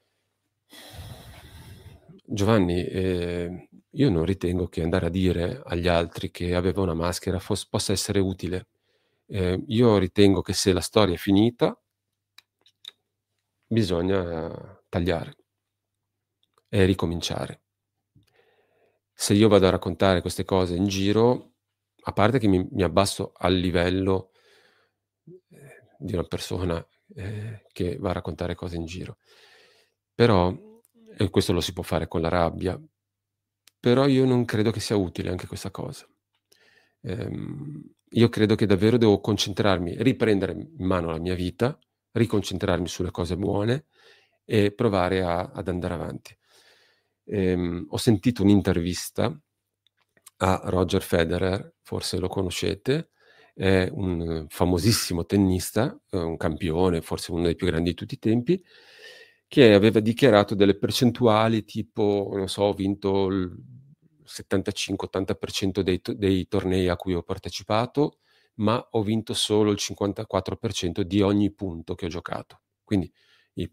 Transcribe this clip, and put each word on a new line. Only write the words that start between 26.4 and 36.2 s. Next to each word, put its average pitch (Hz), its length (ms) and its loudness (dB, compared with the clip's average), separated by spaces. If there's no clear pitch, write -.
ehm, 107 460 -12
che 87 260 -4
va 95 120 -4
a 87 40 -2
raccontare 87 420 -6
cose 87 200 -10
in 82 100 -6
giro. 85 320 -12
Però, 95 400 4
e 98 120 2
questo 101 240 2
lo 87 80 2
si 90 120 -6
può 87 100 -8
fare 80 240 -2
con 87 140 -4
la 82 80 0
rabbia, 85 500 -2
però 127 280 4
io 131 180 4
non 123 200 2
credo 107 260 0
che 107 80 -4
sia - 160 -4
utile 92 340 -2
anche 92 180 -6
questa 95 240 -12
cosa. - 360 -12